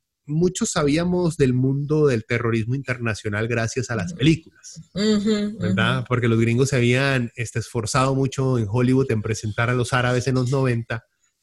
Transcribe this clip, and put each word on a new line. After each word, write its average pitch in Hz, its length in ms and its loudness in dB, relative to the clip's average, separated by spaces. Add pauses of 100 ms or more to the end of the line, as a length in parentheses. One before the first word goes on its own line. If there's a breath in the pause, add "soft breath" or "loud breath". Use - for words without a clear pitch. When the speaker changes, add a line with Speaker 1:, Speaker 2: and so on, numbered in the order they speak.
(240)
Speaker 1:
muchos 175 460 0
sabíamos 170 680 0
del 127 160 4
mundo 139 560 2
del 117 160 2
terrorismo 113 500 -2
internacional 117 720 -4
gracias 117 440 -4
a 117 60 -4
las 110 140 -4
Speaker 2:
Ujú. 170 80 -12
Speaker 1:
películas, - 600 -2 (120)
Speaker 2:
Ujú, 208 640 0
Speaker 1:
¿verdad? 113 400 0
Speaker 2:
ujú. 120 100 -4
Speaker 1:
Porque 120 200 0
los 113 120 4
gringos 117 300 2
se 139 60 0
habían, 127 600 2
este, 120 240 -6
esforzado 127 540 0
mucho 131 440 0
en 110 100 0
Hollywood 127 440 2
en 107 100 -2
presentar 110 480 -2
a 123 40 0
los 123 180 -2
árabes 123 340 2
en 131 80 0
los 123 160 0
noventa 123 540 -2 (380)